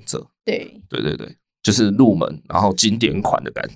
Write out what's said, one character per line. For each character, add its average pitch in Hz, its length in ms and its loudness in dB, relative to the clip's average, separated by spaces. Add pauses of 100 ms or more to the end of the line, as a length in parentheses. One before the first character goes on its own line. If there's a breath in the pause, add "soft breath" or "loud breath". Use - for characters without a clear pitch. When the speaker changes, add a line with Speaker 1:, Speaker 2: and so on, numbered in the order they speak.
Speaker 1:
择。 - 200 -6 (180)
Speaker 2:
对。 - 440 -8
Speaker 1:
对， - 140 -6
对， - 140 -2
对， - 200 -16 (260)
就 107 100 2
是 107 180 4
入 110 240 6
门， - 340 -4
然 87 120 0
后 98 140 2
经 110 240 0
典 101 240 0
款 - 200 -2
的 - 80 -10
感 - 260 -10